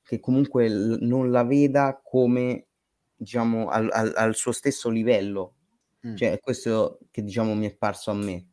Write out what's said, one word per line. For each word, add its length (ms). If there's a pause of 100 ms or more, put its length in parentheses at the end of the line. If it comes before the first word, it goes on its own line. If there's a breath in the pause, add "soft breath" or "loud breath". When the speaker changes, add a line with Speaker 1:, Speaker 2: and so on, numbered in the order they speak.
Speaker 1:
che 180
comunque 500
l-, 320
non 300
la 120
veda 580
come, 640 (480)
diciamo, 540
al, 220
al, 240
al 200
suo 160
stesso 380
livello. 680 (500)
Speaker 2:
Mm. 100
Speaker 1:
Cioè, 180
è 60
questo 600 (120)
che, 120
diciamo, 320
mi 120
è 80
parso 360
a 20
me. 400